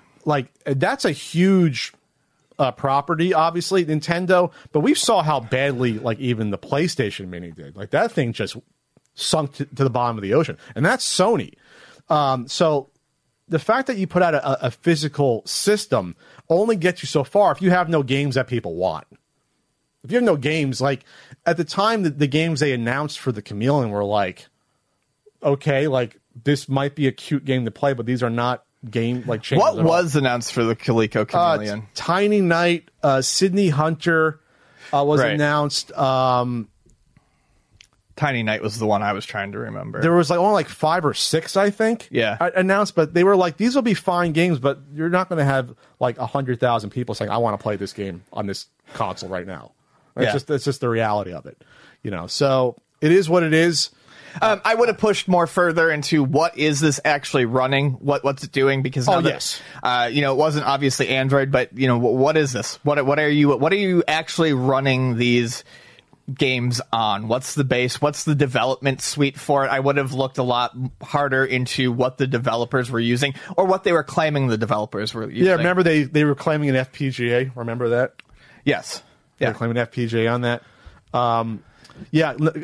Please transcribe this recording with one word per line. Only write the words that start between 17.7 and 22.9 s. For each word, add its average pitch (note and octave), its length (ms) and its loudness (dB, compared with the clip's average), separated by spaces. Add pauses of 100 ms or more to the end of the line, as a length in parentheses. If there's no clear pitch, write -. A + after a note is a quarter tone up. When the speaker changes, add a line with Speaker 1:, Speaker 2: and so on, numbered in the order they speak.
Speaker 1:
have F3+ 200 2
no D#3 120 2
games C3+ 340 0
that C3 120 0
people A2 260 -4
want. E2+ 320 -2 (960)
If B2+ 80 -14
you A3 60 2
have B3 80 4
no F3+ 120 4
games, C#3 440 -2
like, C#3 240 -2 (400)
at E3+ 140 0
the E3+ 60 -2
time G#3 400 0
that C#3+ 140 -2
the D3 80 2
games D3+ 340 0
they D3 120 2
announced B2 460 -4